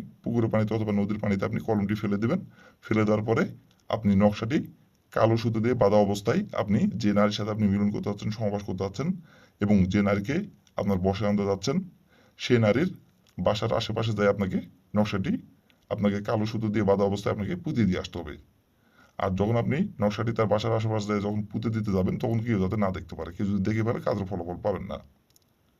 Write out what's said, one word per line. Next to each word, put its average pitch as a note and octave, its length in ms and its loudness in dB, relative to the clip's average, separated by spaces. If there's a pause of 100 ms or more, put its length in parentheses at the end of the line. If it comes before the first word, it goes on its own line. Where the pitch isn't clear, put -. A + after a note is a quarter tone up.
(240)
পুকুরের A#2 260 0
পানিতে G#2+ 240 0
অথবা G#2+ 180 0
নদীর G2+ 280 0
পানিতে G2+ 260 0
আপনি G#2+ 140 -4
কলমটি G#2+ 360 0
ফেলে G2+ 220 -2
দিবেন। B2 220 0 (420)
ফেলে G#2+ 240 0
দেওয়ার G#2+ 200 2
পরে A#2 180 2 (460)
আপনি G#2 260 2
নকশাটি G#2 420 2 (560)
কালো A2+ 240 4
সুতো A2+ 220 0
দিয়ে A#2+ 160 2
বাঁধা G#2 200 4
অবস্থায় G#2 460 2 (120)
আপনি - 260 0 (160)
যে G#2 180 0
নারীর G#2 180 4
সাথে G#2+ 200 -4
আপনি G#2+ 160 0
মিলন G2+ 240 2
করতে G#2 180 -4
যাচ্ছেন, G2+ 220 -6
সহবাস G2+ 320 -4
করতে F#2+ 200 -6
যাচ্ছেন A#2 240 -4 (520)
এবং G#2 160 4 (100)
যে G2+ 160 2
নারীকে G2+ 340 0 (400)
আপনার G2 220 0
বশে G2 300 0
আনতে G#2 180 0
যাচ্ছেন, G2+ 320 -2 (600)
সে A#2+ 220 2
নারীর A2+ 300 4 (480)
বাসার G#2+ 360 0
আশেপাশে A2 400 -2
যাই G#2 140 2
আপনাকে G2 300 2 (380)
নকশাটি G#2 360 0 (580)
আপনাকে G2+ 320 0
কালো G#2+ 240 0
সুতো A2 220 -2
দিয়ে G#2 180 0
বাঁধা G2 180 4
অবস্থায় G2+ 300 0
আপনাকে F#2+ 220 -4
পুঁতে B2 300 0
দিয়ে F2+ 140 2
আসতে - 200 -10
হবে। D2 180 -10 (800)
আর G2 180 0
যখন G#2 200 2
আপনি A#2 220 0 (240)
নকশাটি A2 300 0
তার A2 160 0
বাসার G#2+ 260 0
আশেপাশে A2 340 -2
যাই G#2 120 0
যখন G#2 240 -2
পুঁতে A2+ 260 -6
দিতে G#2+ 220 -2
যাবেন, F#2+ 260 2
তখন A2+ 220 0
কেউ A2 200 0
যাতে F#2 180 0
না G2+ 140 0
দেখতে E2 240 -10
পারে। D#2+ 180 -8
কেউ G#2 120 -4
যদি G2 180 0
দেখে A2 200 0
ফেলে, B2+ 160 -2
কাজের A2 260 -2
ফলাফল F2 380 -6
পাবেন F#2+ 200 -2
না। D#2+ 140 -10 (840)